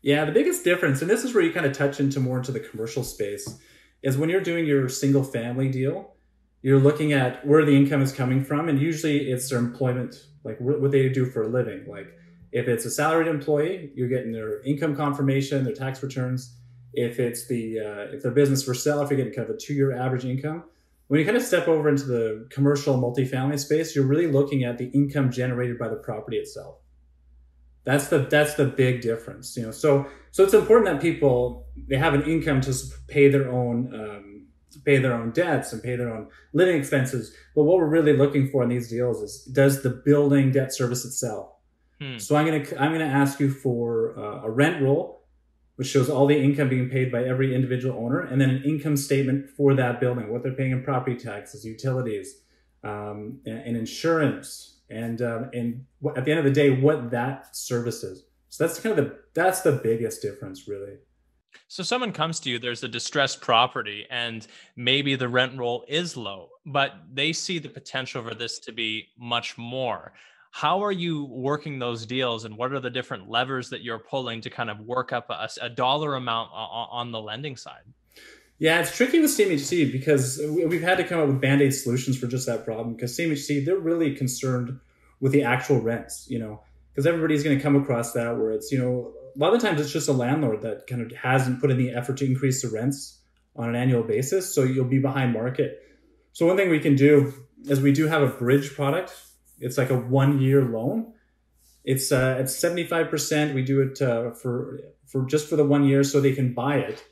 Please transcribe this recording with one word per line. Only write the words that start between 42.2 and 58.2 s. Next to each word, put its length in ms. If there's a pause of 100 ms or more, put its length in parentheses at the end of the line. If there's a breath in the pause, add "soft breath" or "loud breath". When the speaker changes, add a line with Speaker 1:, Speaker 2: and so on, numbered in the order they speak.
Speaker 1:
I'm 100
gonna, 200 (120)
I'm 140
gonna 140
ask 340
you 100
for, 720
uh, 240
a 80
rent 320
roll, 420 (520)
which 100
shows 220
all 180
the 100
income 320
being 200
paid 220
by 120
every 320
individual 480
owner, 160
and 220
then 80
an 140
income 340
statement 520
for 260
that 240
building, 320
what 120
they're 100
paying 180
in 120
property 320
taxes, 480
utilities, 800 (420)
um, 600
and, 140
and 180
insurance, 1040 (100)
and, 320
um, 320
and 320 (180)
wh-, 140
at 80
the 60
end 80
of 60
the 60
day, 180
what 420
that 440
service 480
is. 220 (240)